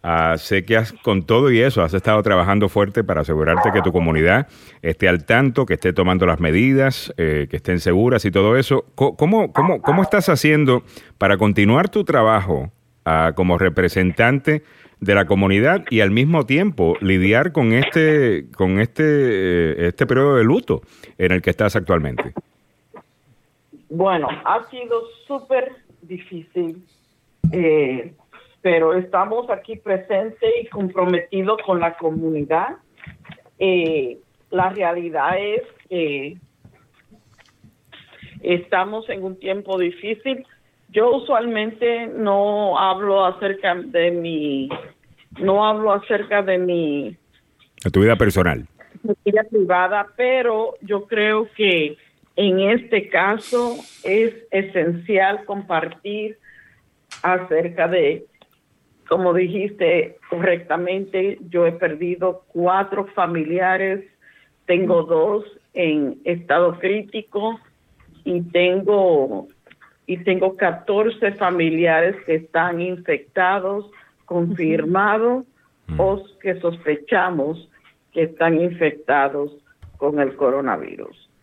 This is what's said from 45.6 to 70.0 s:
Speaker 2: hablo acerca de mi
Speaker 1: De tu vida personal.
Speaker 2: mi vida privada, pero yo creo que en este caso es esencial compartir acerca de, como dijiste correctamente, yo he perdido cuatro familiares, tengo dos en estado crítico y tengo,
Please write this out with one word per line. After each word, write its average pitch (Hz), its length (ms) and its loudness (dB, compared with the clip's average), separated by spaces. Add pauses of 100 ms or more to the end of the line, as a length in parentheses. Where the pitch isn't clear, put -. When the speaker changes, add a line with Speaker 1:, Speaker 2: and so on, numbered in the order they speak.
Speaker 2:
hablo 214 260 0
acerca 202 500 -2
de 190 160 0
mi 165 600 -2 (680)
Speaker 1:
De 92 80 -2
tu 95 100 4
vida 113 140 6
personal. 90 500 0 (380)
Speaker 2:
mi 208 100 -2 (120)
vida 214 240 2
privada, 196 680 0
pero 240 640 -2
yo 202 260 -6
creo 214 480 0
que 170 420 0 (380)
en 190 240 2
este 208 500 0
caso 214 680 -2 (260)
es 226 300 0 (180)
esencial 190 920 -2
compartir 202 920 -8 (840)
acerca 170 640 -2
de, 160 380 0 (840)
como 175 240 0
dijiste 185 840 -2 (120)
correctamente, 180 1080 -4 (120)
yo 175 160 2
he 170 60 2
perdido 175 760 -4
cuatro 190 580 -2
familiares, 185 1000 -2 (600)
tengo 175 380 2
dos 170 420 0 (280)
en 151 520 -2
estado 170 540 0
crítico 208 800 -6 (640)
y 175 180 -4
tengo, 175 1040 0 (580)